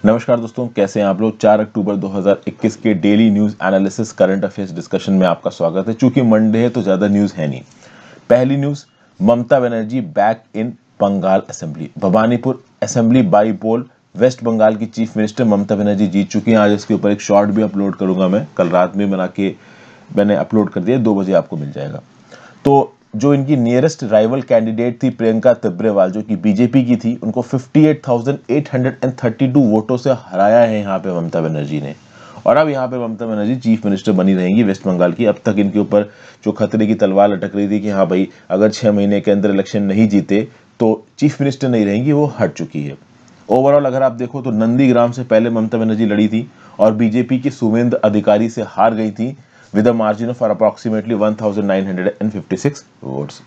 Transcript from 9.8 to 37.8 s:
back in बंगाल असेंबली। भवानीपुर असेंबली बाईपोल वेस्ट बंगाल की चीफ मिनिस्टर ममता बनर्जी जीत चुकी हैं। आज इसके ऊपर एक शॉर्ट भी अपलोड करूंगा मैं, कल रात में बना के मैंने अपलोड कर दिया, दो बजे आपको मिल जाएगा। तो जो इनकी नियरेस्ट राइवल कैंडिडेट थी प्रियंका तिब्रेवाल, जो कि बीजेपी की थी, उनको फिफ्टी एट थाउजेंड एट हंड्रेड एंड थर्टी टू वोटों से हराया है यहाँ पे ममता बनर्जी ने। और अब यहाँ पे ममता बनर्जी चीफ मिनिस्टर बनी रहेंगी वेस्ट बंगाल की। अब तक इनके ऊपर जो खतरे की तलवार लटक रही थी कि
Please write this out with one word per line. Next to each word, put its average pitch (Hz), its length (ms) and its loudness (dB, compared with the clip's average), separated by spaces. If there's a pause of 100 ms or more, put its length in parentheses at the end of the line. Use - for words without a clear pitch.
back 104 340 0 (220)
in 110 80 -4 (360)
बंगाल 95 480 2
असेंबली। 76 480 -12
भवानीपुर 110 680 0 (200)
असेंबली 120 380 2
बाईपोल 110 640 0 (320)
वेस्ट 123 260 0
बंगाल 110 320 2
की 107 100 -6
चीफ 110 320 -6
मिनिस्टर 107 260 -2
ममता 101 320 2
बनर्जी 104 320 0
जीत 95 220 -2
चुकी 107 220 -2
हैं। 110 60 6
आज 104 140 4
इसके 104 220 -2
ऊपर 101 180 0
एक 104 100 -4
शॉर्ट 104 280 2
भी 107 120 0
अपलोड 98 340 -4
करूंगा 95 320 0
मैं, 104 200 0 (100)
कल 90 100 0
रात 90 300 0
में 101 140 -2
बना 92 160 -2
के 95 280 -4 (640)
मैंने 101 180 2
अपलोड 107 340 0
कर 98 120 -6
दिया, 117 160 0
दो 107 180 2
बजे 95 180 -2
आपको 85 240 0
मिल 71 140 -8
जाएगा। 71 260 -10 (680)
तो 139 300 4 (200)
जो 135 180 2
इनकी 139 220 0
नियरेस्ट 127 480 0
राइवल 113 380 2
कैंडिडेट 117 640 -2
थी 127 60 2
प्रियंका 113 440 2
तिब्रेवाल, 98 580 0
जो 107 100 -6
कि 107 140 -4
बीजेपी 117 480 2
की 120 120 2
थी, 117 280 -4
उनको 110 180 -4
फिफ्टी 139 440 0
एट 151 220 2
थाउजेंड 120 300 -2 (120)
एट 143 240 -2
हंड्रेड 127 300 -2
एंड 131 100 -2 (100)
थर्टी 127 240 -2
टू 131 120 2
वोटों 110 380 2
से 135 140 -2
हराया 104 480 2
है 110 200 2
यहाँ 98 200 -4
पे 90 200 -4
ममता 85 220 -4
बनर्जी 76 400 -4
ने। 71 140 -10 (500)
और 120 120 4
अब 156 120 2
यहाँ 131 180 -4
पे 123 200 -6
ममता 113 180 -8
बनर्जी 110 300 -2
चीफ 117 300 0
मिनिस्टर 98 260 0
बनी 95 220 2
रहेंगी 92 300 2
वेस्ट 98 240 -2
बंगाल 90 260 2
की। 113 120 -2
अब 104 200 0
तक 107 120 0
इनके 101 220 0
ऊपर 104 320 0 (340)
जो 107 60 0
खतरे 107 360 -2
की 107 80 0
तलवार 101 340 2
लटक 98 260 -4
रही 101 140 -2
थी 104 100 0
कि 104 100 -6